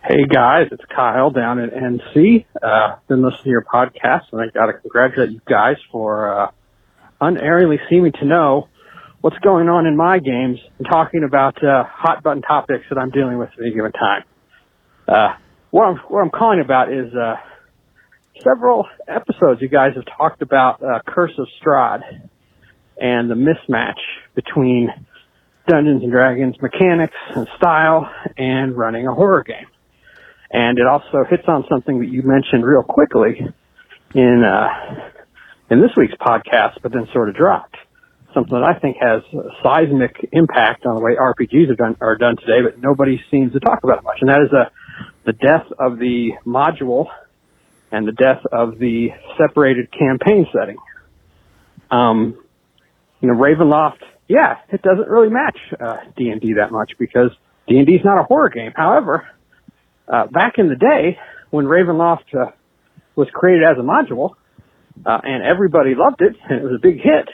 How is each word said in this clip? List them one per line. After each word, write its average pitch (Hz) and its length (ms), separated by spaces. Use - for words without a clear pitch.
Hey, - 200
guys, 135 460
it's - 120
Kyle 127 380
down 123 280
in 117 120
N 123 300
C. 214 320
Uh, 110 340
been 127 140
listening 127 220
to 139 60
your 120 120
podcast, 123 640
and 113 80
I 113 60
gotta 110 260
congratulate 127 580
you 113 160
guys 123 300
for, 107 360
uh, 98 100
unerringly 160 580
seeming 170 240
to - 120
know 147 420
what's 160 160
going 170 320
on 170 180
in 151 80
my 180 240
games 127 400
and 131 100
talking 160 360
about, 135 400
uh, 135 220
hot 165 360
button 143 200
topics 143 480
that 135 80
I'm 131 140
dealing 131 260
with 113 160
at - 60
any 117 140
given 110 200
time. 101 300
Uh, 104 280
what 208 140
I'm, 180 120
what 202 100
I'm 170 120
calling 220 280
about 131 320
is, 123 240
uh, 117 220
several 240 480
episodes 131 540
you 131 80
guys 139 260
have 127 80
talked 151 240
about, 127 420
uh, 123 240
Curse 175 300
of 131 100
Strahd 127 400
and 120 300
the 113 40
mismatch 120 680
between 127 580
Dungeons 147 360
and 120 80
Dragons 127 500
mechanics 165 540
and 117 200
style 160 560
and 131 380
running 117 320
a 127 60
horror 185 300
game. - 240
And 120 260
it 120 80
also 139 420
hits - 200
on 151 200
something 135 320
that 120 100
you 127 120
mentioned 131 420
real 131 200
quickly 113 600
in, 123 300
uh, 101 640
in 120 100
this 240 160
week's - 180
podcast, 117 580
but 120 80
then 113 200
sort 113 180
of 95 60
dropped. 170 400
Something 127 240
that 127 40
I 170 140
think 135 240
has 113 220
a 135 160
seismic 139 680
impact 120 540
on 120 80
the 110 80
way 117 160
R 127 160
P 120 140
Gs 143 240
are 113 40
done, 113 260
are 110 140
done 117 220
today, 117 240
but 120 180
nobody 135 400
seems 135 220
to 135 60
talk - 240
about 131 160
it - 40
much. - 180
And 135 80
that 139 120
is, 147 120
uh, 123 160
the 110 80
death 151 320
of 127 180
the 120 360
module 135 640
and 107 160
the 110 40
death 127 400
of 117 260
the 117 320
separated 135 520
campaign 156 600
setting. 101 240
Um, 117 480
you 131 60
know, 123 80
Ravenloft, 151 680
yeah, 277 300
it - 140
doesn't 190 240
really 220 220
match, 262 280
uh, 113 180
D 123 140
and 107 120
D 110 120
that 104 180
much 107 280
because 123 320
D 123 100
and 139 100
D 180 80
is 180 100
not 196 140
a 156 40
horror 277 260
game. 113 260
However, 175 520
uh, 117 200
back 185 300
in 202 100
the 139 80
day 180 420
when 147 140
Ravenloft, 170 680
uh, 127 160
was 143 160
created 175 320
as 156 140
a 127 40
module, 160 500
uh, 113 180
and 131 200
everybody 156 520
loved 220 260
it, 214 140
and 131 100
it - 40
was 123 120
a 110 40
big - 200
hit - 340